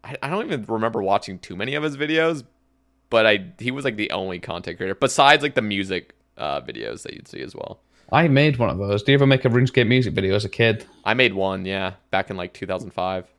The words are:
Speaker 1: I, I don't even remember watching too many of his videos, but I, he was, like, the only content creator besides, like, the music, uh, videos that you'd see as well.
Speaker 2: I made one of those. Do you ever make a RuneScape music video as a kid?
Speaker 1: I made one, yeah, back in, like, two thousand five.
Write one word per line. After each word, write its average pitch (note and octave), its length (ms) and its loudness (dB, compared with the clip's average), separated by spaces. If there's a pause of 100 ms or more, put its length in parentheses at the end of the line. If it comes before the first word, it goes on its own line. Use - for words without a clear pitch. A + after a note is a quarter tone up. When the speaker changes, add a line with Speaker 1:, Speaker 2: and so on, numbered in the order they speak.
Speaker 1:
I, C3+ 200 -14
I C3+ 80 -6
don't G#3 160 -4
even B2 220 -6
remember A2 340 -2
watching F#2+ 360 -2
too - 180 -14
many B2 180 -6
of D3+ 80 -4
his D3 140 -4
videos, D#3 480 0 (680)
but A2+ 160 4
I, G2 320 2
he A#2+ 120 -4
was, C3+ 140 -6
like, A#2 120 -2
the G#2 140 -4
only F#2 300 -6
content F2 380 -10
creator F#2+ 180 -4
besides, C#3+ 460 4
like, D3 120 -4
the B2 80 0
music, G2 520 -4 (220)
uh, C#2+ 260 -4
videos A1+ 400 -10
that - 120 -14
you'd - 140 -20
see - 120 -14
as - 140 -14
well. - 260 -14 (320)
Speaker 2:
I E3 160 4
made C#3 300 4
one A#2 120 2
of E2+ 80 -4
those. G2+ 240 0
Do C#3 100 4
you C#3+ 60 8
ever C#3 80 6
make C3+ 180 4
a B2+ 40 4
RuneScape B2 380 4
music A#2+ 280 2
video F#2+ 200 0
as G#2+ 100 0
a G2 40 -6
kid? A2+ 360 2 (200)
Speaker 1:
I G#2+ 100 2
made A#2+ 200 4
one, F#2+ 300 -2
yeah, F#2+ 300 -4 (160)
back G2 200 -2
in, G2+ 60 -6
like, F2+ 160 -8
two - 140 -12
thousand F#2 240 -6
five. F#2 360 -4 (120)